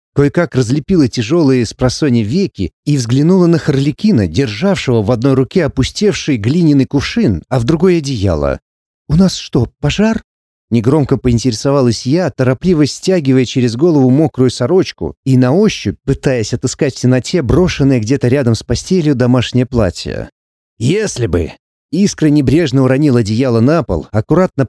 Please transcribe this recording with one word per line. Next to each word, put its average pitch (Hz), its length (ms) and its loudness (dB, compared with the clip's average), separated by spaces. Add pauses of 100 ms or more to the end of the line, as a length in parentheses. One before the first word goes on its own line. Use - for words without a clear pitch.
(160)
Кое-как 143 400 0
разлепила 135 520 0
тяжелые 131 600 0
с - 80 -14
просонья 123 480 0
веки 117 480 -4 (120)
и 147 140 0
взглянула 147 480 2
на 170 140 2
Харликина, 139 680 0
державшего 117 760 -2
в 104 80 0
одной 131 240 0
руке 135 300 0
опустевший 139 720 -2
глиняный 143 480 2
кувшин, 135 640 -2
а 127 120 -2
в 113 40 -2
другой 170 360 2
одеяло. 92 600 -2 (480)
«У 143 80 0
нас 185 200 4
что, - 320 -4 (120)
пожар?» 214 440 -2 (500)
Негромко 127 440 0
поинтересовалась 123 880 0
я, 156 240 0
торопливо 139 560 0
стягивая 135 580 0
через 120 300 -2
голову 143 340 2
мокрую 131 400 2
сорочку 127 760 -2
и 131 140 2
на 127 160 2
ощупь 185 500 0
пытаясь 131 480 -2
отыскать 131 440 -4
в - 40 -16
темноте 127 440 0
брошенное 135 560 0
где-то 123 280 -2
рядом 120 280 0
с - 80 -8
постелью 151 500 -2
домашнее 123 540 0
платье. 85 640 -4 (480)
«Если 135 480 -2
бы!» 82 240 -2 (400)
Искра 160 380 0
небрежно 139 520 2
уронил 131 360 2
одеяло 113 420 0
на 143 240 2
пол, 80 280 -6
аккуратно 156 580 0